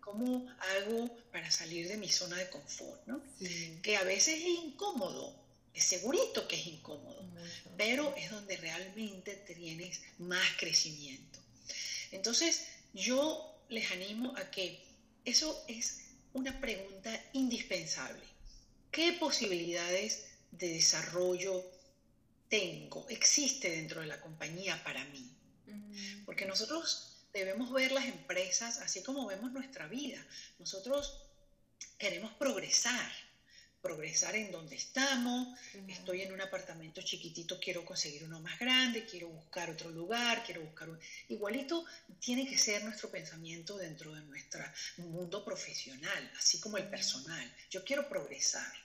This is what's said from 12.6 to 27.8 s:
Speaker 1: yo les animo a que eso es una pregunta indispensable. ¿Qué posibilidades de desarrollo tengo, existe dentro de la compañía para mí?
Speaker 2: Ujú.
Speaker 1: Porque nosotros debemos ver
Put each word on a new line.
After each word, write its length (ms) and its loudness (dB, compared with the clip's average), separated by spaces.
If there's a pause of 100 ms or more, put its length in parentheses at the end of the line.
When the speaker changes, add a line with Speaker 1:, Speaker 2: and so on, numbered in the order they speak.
Speaker 1:
yo 760 2
les 220 0
animo 480 -2
a 120 -6
que 320 -2 (440)
eso 420 4
es 440 -4 (200)
una 280 -2
pregunta 520 -4 (220)
indispensable. 880 0 (680)
¿Qué 240 6
posibilidades 1120 2 (220)
de 180 -2
desarrollo 960 4 (840)
tengo, 640 0
existe 600 6
dentro 300 -2
de 60 -4
la 140 -6
compañía 640 -4
para 240 -4
mí? 240 -14 (360)
Speaker 2:
Ujú. 600 -12
Speaker 1:
Porque 200 -2
nosotros 840 -2
debemos 400 0
ver 180 6